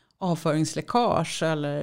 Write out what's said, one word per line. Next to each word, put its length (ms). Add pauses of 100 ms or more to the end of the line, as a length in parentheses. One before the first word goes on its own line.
(180)
avföringsläckage 1200
eller 400